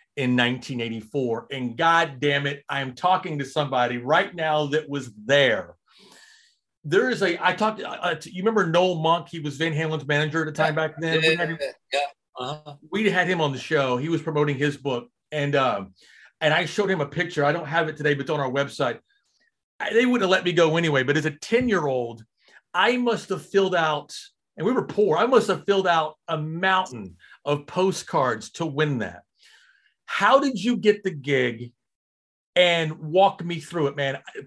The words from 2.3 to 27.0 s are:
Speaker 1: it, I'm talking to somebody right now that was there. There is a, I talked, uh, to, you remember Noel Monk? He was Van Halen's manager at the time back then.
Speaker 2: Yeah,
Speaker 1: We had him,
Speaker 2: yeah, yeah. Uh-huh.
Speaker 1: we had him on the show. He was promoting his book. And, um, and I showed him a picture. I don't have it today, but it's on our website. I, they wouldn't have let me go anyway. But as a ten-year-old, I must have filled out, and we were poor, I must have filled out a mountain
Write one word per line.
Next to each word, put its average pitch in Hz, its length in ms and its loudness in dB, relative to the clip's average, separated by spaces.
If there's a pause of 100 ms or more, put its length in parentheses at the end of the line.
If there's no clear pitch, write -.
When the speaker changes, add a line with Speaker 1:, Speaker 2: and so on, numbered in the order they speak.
Speaker 1:
it, 143 220 -6
I'm 135 260 -6
talking 180 440 0
to 139 60 -4
somebody 127 540 -2
right 160 360 0
now 156 320 0
that 147 220 -2
was 131 260 -8
there. 107 600 2 (1080)
There 202 260 2
is 196 120 -2
a, 170 220 0
I - 80 4
talked, 214 300 -2
uh, 165 320 -4
to, - 180 -12
you 180 100 -10
remember 214 240 2
Noel 175 300 2
Monk? 165 320 0
He 165 120 -12
was 143 160 -6
Van 160 180 -2
Halen's 156 320 -2
manager 151 340 0
at 156 60 -2
the 131 60 -8
time 156 220 0
back 156 240 -2
then. 160 220 0
Speaker 2:
Yeah, 160 80 4
Speaker 1:
We 160 80 4
had 170 140 -2
him, 165 100 -8
Speaker 2:
yeah, 139 100 -4 (220)
yeah. 139 80 0 (380)
Uh-huh. 147 360 -8 (160)
Speaker 1:
we 202 200 0
had 175 160 2
him 180 140 0
on 147 120 2
the 127 60 -6
show. 135 380 0
He 139 120 -4
was 160 140 -2
promoting 147 340 0
his 143 200 0
book. 127 320 -6 (220)
And, 143 260 -2
um, 104 360 0 (480)
and 156 140 2
I 175 100 2
showed 190 240 -2
him 185 120 0
a 143 60 -2
picture. 156 380 -2
I 147 80 4
don't 165 140 -4
have 160 220 0
it 151 80 -8
today, 147 180 0
but 139 80 -4
it's 135 80 -6
on 147 100 -2
our 135 100 -4
website. 139 500 -2 (800)
I, - 120 -6
they 240 140 4
wouldn't 247 160 2
have 185 80 2
let 185 140 4
me 175 80 0
go 160 240 4
anyway. 156 260 2
But 143 140 2
as 156 100 0
a 151 60 -4
ten-year-old, 147 920 -2 (480)
I 214 240 2
must 240 340 -2
have 156 140 -6
filled 190 300 2
out, 156 420 -2 (400)
and 156 80 -4
we 233 80 2
were 220 140 0
poor, 185 320 2
I 214 80 4
must 254 220 4
have 175 180 -2
filled 190 220 2
out 160 260 2 (140)
a 160 100 -4
mountain 160 800 -2 (280)